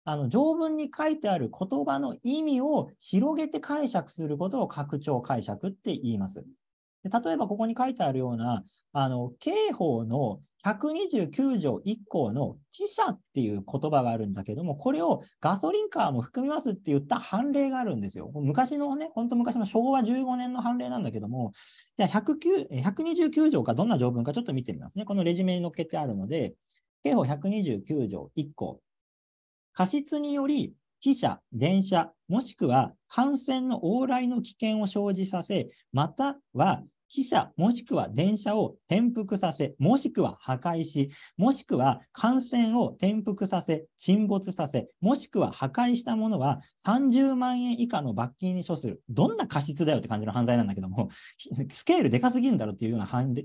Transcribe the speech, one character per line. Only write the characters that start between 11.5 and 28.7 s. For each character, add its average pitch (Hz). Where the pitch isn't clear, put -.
条 143
一 208
項 127
の 131
汽 392
車 403
っ -
て 139
い 104
う 98
言 147
葉 135
が 120
あ 117
る 110
ん 98
だ 98
け 107
ど 123
も、 147
こ 247
れ 311
を 311
ガ 175
ソ 311
リ 415
ン 427
カ 202
ー -
も 120
含 247
み 294
ま 302
す 262
っ -
て -
言 143
っ -
た -
判 254
例 277
が 262
あ -
る 190
ん 110
で 101
す -
よ。 98
昔 151
の 285
ね、 311
ほ 226
ん 240
と 240
昔 240
の 220
昭 226
和 269
十 247
五 254
年 247
の 247
判 240
例 247
な 247
ん 196
だ 117
け 110
ど 101
も、 117
じ 208
ゃ -
あ -
百 220
九、 359
え 135
ー、 123
百 196
二 330
十 330
九 311
条 147
が 117
ど 156
ん 233
な 196
条 123
文 120
か 139
ち 139
ょ -
っ -
と 151
見 131
て 107
み 80
ま 135
す -
ね。 202
こ 202
の 190
レ 170
ジ 180
ュ 185
メ 180
に 175
載 170
っ 160
け 165
て 170
あ 151
る 117
の 98
で、 131
刑 277
法 190
百 147
二 214
十 113
九 139
条 90
一 147
項。 -